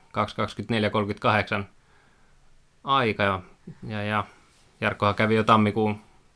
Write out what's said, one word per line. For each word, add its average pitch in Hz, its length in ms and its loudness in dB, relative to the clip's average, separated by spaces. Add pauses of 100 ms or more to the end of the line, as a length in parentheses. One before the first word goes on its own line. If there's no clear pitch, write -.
(120)
kaksi 107 240 -4
kaksikymmentäneljä 107 540 -2
kolmekymmentäkahdeksan 104 760 -2 (1160)
aika. 127 380 0
Ja, 98 180 0 (420)
ja, 107 200 -8
ja 104 220 -2 (560)
Jarkkohan 104 340 0
kävi 110 200 2
jo 110 100 2
tammikuun, 107 560 2 (360)